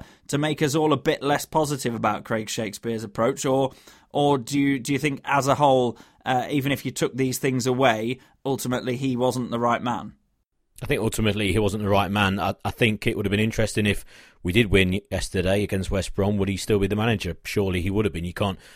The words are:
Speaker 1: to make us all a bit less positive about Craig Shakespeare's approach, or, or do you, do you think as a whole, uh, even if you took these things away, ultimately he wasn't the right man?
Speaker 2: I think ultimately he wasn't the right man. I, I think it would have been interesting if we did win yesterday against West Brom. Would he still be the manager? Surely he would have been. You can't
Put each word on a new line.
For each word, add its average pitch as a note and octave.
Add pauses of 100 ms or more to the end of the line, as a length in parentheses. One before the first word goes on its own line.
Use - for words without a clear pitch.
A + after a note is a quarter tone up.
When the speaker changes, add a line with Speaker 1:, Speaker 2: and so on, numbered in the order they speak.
(280)
Speaker 1:
to C#3+
make D3+
us C#3+
all D#3
a -
bit C#3+
less C#3+
positive C#3+
about A2
Craig A2
Shakespeare's A2+
approach, A#2
or, C3+ (380)
or C#3+
do C3
you, C#3
do C3
you C3+
think C#3
as C3+
a C#3
whole, C3 (260)
uh, B2+
even C#3
if -
you B2+
took D3+
these B2+
things B2+
away, B2 (240)
ultimately B2
he C3
wasn't B2
the A#2
right A#2+
man? A2 (680)
Speaker 2:
I A#2+
think B2+
ultimately G#2+
he A2
wasn't G#2+
the G2+
right G2
man. G2+
I, F#2+ (100)
I G2+
think G#2+
it A#2
would G2+
have G2
been G2+
interesting A2
if G2+ (380)
we F2+
did A2+
win F#2+ (100)
yesterday F#2+
against F#2+
West F#2+
Brom. G2+
Would G2
he F#2+
still G#2+
be G2
the G2+
manager? G#2+ (100)
Surely F#2+
he F2
would G2+
have G2
been. E2+
You F2
can't G2+ (180)